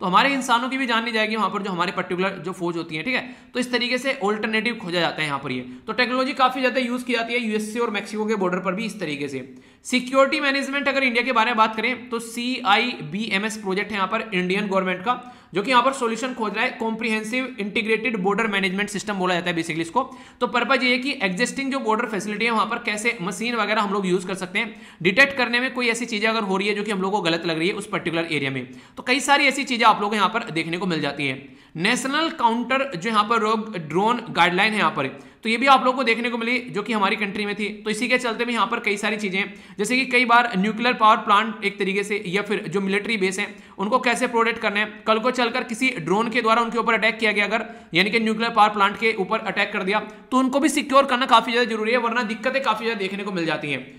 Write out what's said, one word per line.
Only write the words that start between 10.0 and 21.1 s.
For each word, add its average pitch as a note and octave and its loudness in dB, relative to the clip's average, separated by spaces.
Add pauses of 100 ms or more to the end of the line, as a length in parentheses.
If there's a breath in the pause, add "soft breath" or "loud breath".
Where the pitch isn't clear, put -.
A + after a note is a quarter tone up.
मैनेजमेंट C#4 0
अगर C4+ 2
इंडिया A#3+ 2
के C4 0
बारे A#3 4
में A#3+ 0
बात A3 4
करें, A#3 -4
तो A3+ -4
सीआईबीएमएस A3+ -2
प्रोजेक्ट G3 -4
है G#3+ -4
यहाँ F#3+ 0
पर A3 -4
इंडियन F#3 0
गवर्नमेंट F#3 0
का, B3 -2 (340 loud breath)
जो F#3+ 0
कि B3 -2
यहाँ B3 6
पर C4 2
सॉल्यूशन B3 -2
खोज G#3 -4
रहा A3+ 0
है, C4 -2
कॉम्प्रिहेंसिव A3 -4
इंटीग्रेटेड A3 -2
बॉर्डर G3+ 0
मैनेजमेंट G3 -2
सिस्टम G3+ -6
बोला F#3 0
जाता F3 -2
है F3 -4
basically E3 -2
इसको। G3 0 (380 loud breath)
तो B3 2
पर्पज B3 2
ये B3 4
है B3+ 4
कि C4 -4